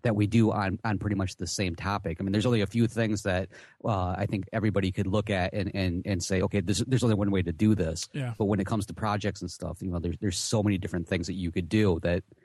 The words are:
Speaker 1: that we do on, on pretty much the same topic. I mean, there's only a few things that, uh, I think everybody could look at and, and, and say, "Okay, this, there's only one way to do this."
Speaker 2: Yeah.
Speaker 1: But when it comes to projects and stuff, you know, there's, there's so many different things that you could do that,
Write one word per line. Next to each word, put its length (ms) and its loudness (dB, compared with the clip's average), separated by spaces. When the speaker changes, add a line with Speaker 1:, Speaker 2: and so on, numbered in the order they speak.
Speaker 1:
that 140 0
we 100 4
do 240 4
on, 340 0
on 140 0
pretty 160 -2
much 220 -2
the 100 -6
same 300 -2
topic. 420 -4
I 60 -4
mean, 80 0
there's 140 2
only 160 4
a 40 2
few 220 2
things 340 0
that, 260 0
uh, 340 0
I 80 0
think 260 -4
everybody 380 2
could 160 -2
look 240 0
at 240 0
and, 180 -2
and, 320 0
and 160 0
say, 220 0
"Okay, 180 0
this, 260 0
there's 180 2
only 100 4
one 160 2
way 120 2
to 100 -2
do 240 4
this." 360 -2
Speaker 2:
Yeah. 240 -4
Speaker 1:
But 100 0
when 120 4
it 80 0
comes 200 -2
to 80 -12
projects 460 -2
and 100 -6
stuff, 320 -10
you 100 -4
know, 80 -2
there's, 200 -2
there's 180 -2
so 260 0
many 140 2
different 280 -4
things 220 -2
that 60 -6
you 180 -4
could 160 -4
do 340 4
that, 220 0